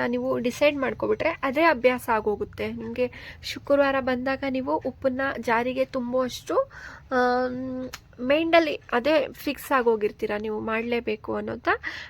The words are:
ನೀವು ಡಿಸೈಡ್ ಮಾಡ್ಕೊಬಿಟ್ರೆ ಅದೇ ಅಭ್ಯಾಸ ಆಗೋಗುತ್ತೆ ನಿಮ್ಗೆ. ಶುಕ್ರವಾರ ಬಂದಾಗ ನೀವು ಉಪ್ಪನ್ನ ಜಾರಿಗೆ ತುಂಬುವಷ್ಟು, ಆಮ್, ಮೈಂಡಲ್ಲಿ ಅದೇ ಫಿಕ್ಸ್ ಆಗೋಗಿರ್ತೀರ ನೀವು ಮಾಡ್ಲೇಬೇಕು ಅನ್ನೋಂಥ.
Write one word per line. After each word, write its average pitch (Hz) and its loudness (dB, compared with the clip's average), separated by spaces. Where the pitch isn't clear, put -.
ನೀವು 247 0
ಡಿಸೈಡ್ 285 2
ಮಾಡ್ಕೊಬಿಟ್ರೆ 220 0
ಅದೇ 277 2
ಅಭ್ಯಾಸ 254 4
ಆಗೋಗುತ್ತೆ 214 -2
ನಿಮ್ಗೆ. 233 -2
ಶುಕ್ರವಾರ 277 2
ಬಂದಾಗ 262 -2
ನೀವು 262 0
ಉಪ್ಪನ್ನ 262 -2
ಜಾರಿಗೆ 247 0
ತುಂಬುವಷ್ಟು, 254 -2
ಆಮ್, 254 0
ಮೈಂಡಲ್ಲಿ 320 4
ಅದೇ 277 2
ಫಿಕ್ಸ್ - -6
ಆಗೋಗಿರ್ತೀರ 220 0
ನೀವು 214 -4
ಮಾಡ್ಲೇಬೇಕು 220 -2
ಅನ್ನೋಂಥ. 220 -4